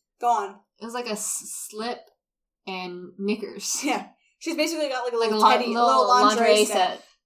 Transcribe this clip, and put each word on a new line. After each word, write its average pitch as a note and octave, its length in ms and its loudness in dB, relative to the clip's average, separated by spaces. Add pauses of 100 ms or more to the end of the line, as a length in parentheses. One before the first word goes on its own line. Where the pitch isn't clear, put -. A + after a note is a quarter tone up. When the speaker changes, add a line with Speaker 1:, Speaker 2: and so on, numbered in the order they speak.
(200)
Speaker 1:
Go A#3+ 80 0
on. G3+ 280 0 (260)
Speaker 2:
It G#3+ 40 -12
was, A#3 80 -12
like, A#3+ 140 -6
a A3 40 -6
s-, - 580 -8
slip A3+ 300 -8 (680)
and F3+ 500 -12
knickers. G3+ 680 -6
Speaker 1:
Yeah. B3+ 240 -2 (320)
She's D#4+ 180 -6
basically D#4 320 -2
got, B3+ 160 -6
like, A#3+ 80 -4
a A#3 40 -2
Speaker 2:
Like A3+ 140 0
a G#3+ 40 0
Speaker 1:
little G#3+ 140 4
Speaker 2:
lin-, B3 100 4
Speaker 1:
teddy, A#3+ 140 -2
Speaker 2:
little A#3+ 140 4
Speaker 1:
little E3+ 220 4
lingerie A3 380 4
Speaker 2:
lingerie G#3+ 180 6
Speaker 1:
set. - 100 -4 (240)
Speaker 2:
set. - 40 -20 (220)